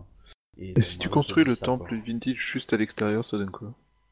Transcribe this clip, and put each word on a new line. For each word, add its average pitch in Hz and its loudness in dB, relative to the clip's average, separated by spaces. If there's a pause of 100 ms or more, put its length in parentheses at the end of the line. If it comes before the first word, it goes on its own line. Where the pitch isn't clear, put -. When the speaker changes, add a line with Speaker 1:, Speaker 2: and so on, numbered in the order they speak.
(580)
Speaker 1:
est 92 -4
Speaker 2:
Et - 6
si - 2
tu - -4
Speaker 1:
vraiment 147 4
Speaker 2:
construis 160 4
le 123 4
Speaker 1:
ça, - -6
Speaker 2:
temple 127 0
Speaker 1:
quoi. 117 -2
Speaker 2:
vintage 120 -2
juste - -4
à 113 4
l'extérieur, 107 0
ça - -4
donne 98 -2
quoi ? 104 -12 (380)